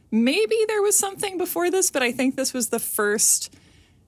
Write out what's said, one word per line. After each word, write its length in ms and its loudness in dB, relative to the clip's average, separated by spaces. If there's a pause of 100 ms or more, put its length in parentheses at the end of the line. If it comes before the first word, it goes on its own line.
(100)
maybe 460 2 (120)
there 140 0
was 140 4
something 420 -2
before 320 -2
this, 200 2
but 120 0
I 100 0
think 240 0
this 160 -4
was 180 -4
the 100 -2
first 760 0 (540)